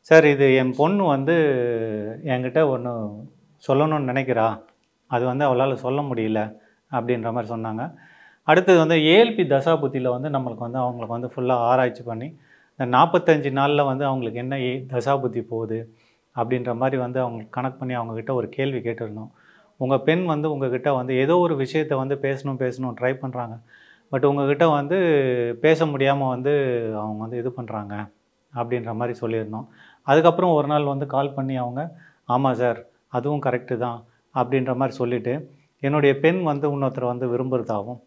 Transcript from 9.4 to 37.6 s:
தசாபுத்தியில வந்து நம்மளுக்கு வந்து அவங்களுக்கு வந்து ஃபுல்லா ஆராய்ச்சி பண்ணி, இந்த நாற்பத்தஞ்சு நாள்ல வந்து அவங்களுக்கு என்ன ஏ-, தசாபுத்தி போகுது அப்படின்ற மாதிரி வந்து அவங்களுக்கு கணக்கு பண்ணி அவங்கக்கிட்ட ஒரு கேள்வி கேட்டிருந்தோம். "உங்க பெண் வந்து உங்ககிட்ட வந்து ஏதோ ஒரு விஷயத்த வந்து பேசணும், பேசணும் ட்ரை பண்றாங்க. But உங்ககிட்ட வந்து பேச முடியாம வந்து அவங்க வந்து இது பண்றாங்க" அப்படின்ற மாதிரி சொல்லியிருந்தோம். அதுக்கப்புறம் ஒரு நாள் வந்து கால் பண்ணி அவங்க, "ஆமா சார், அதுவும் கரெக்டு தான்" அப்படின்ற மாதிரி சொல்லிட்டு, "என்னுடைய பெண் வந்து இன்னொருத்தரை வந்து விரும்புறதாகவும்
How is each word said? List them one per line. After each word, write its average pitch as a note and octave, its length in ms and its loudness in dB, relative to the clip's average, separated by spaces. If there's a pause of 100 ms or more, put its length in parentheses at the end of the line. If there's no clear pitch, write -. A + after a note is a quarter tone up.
தசாபுத்தியில C#3 680 0
வந்து B2+ 200 -4
நம்மளுக்கு B2+ 300 -4
வந்து A#2+ 200 -6
அவங்களுக்கு B2 280 -4
வந்து A#2+ 300 -6
ஃபுல்லா B2+ 200 0
ஆராய்ச்சி B2 460 2
பண்ணி, A#2+ 340 -10 (400)
இந்த B2 220 0
நாற்பத்தஞ்சு D#3+ 540 4
நாள்ல C#3+ 320 2
வந்து C3+ 200 -2
அவங்களுக்கு B2 340 -4
என்ன C3 220 -6
ஏ-, B2+ 280 -4
தசாபுத்தி B2+ 540 -2
போகுது A2+ 540 -8 (400)
அப்படின்ற A#2+ 400 -2
மாதிரி C3 200 -2
வந்து B2+ 240 -4
அவங்களுக்கு A#2 300 -6
கணக்கு C3 280 -6
பண்ணி B2+ 180 -6
அவங்கக்கிட்ட A2+ 360 -6
ஒரு A#2 160 -2
கேள்வி C3+ 300 -4
கேட்டிருந்தோம். A2 520 -8 (460)
"உங்க C3 220 0
பெண் E3 260 2
வந்து D#3 280 -2
உங்ககிட்ட C3 400 -2
வந்து B2+ 240 -2
ஏதோ D3 220 4
ஒரு E3+ 180 2
விஷயத்த D3 380 -2
வந்து C3+ 280 -2
பேசணும், C3+ 360 -4
பேசணும் B2+ 420 -4
ட்ரை C3 140 0
பண்றாங்க. B2 440 -8 (540)
But C3+ 140 2
உங்ககிட்ட C#3+ 420 4
வந்து D3 280 2 (640)
பேச D#3+ 260 4
முடியாம C#3 420 2
வந்து B2+ 540 0 (140)
அவங்க G#2+ 240 -6
வந்து A2+ 180 -8
இது B2 140 -4
பண்றாங்க" G#2+ 540 -8 (480)
அப்படின்ற A#2 400 -4
மாதிரி A#2+ 260 -4
சொல்லியிருந்தோம். A2 460 -6 (360)
அதுக்கப்புறம் E3+ 500 6
ஒரு D3 140 4
நாள் D3 180 2
வந்து C#3+ 220 -2
கால் C#3 260 -2
பண்ணி C3+ 240 -4
அவங்க, B2+ 380 -6 (340)
"ஆமா B2+ 240 2
சார், A#2 320 0 (240)
அதுவும் C#3 340 -4
கரெக்டு B2 340 -2
தான்" A#2 280 -6 (300)
அப்படின்ற B2+ 420 0
மாதிரி C3 200 -2
சொல்லிட்டு, A#2+ 580 -4 (260)
"என்னுடைய C#3 380 2
பெண் E3+ 240 2
வந்து D3 280 -2
இன்னொருத்தரை C3+ 340 -2
வந்து B2 220 -4
விரும்புறதாகவும் A#2+ 800 -4